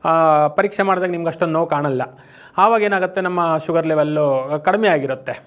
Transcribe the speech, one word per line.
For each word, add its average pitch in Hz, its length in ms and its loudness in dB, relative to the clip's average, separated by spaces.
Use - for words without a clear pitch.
ಆ, 165 80 2
ಪರೀಕ್ಷೆ 196 340 -2
ಮಾಡಿದಾಗ 185 280 0
ನಿಮ್ಗೆ 170 180 -4
ಅಷ್ಟೊಂದು 165 240 -2
ನೋವು 165 140 0
ಕಾಣಲ್ಲ. 143 360 -2
ಆವಾಗ 214 240 4
ಏನಾಗುತ್ತೆ, 190 380 -2
ನಮ್ಮ 175 360 0
ಶುಗರ್ 165 200 0
ಲೆವೆಲ್ಲು 151 400 0
ಕಡಿಮೆ 202 240 2
ಆಗಿರುತ್ತೆ. 139 460 -2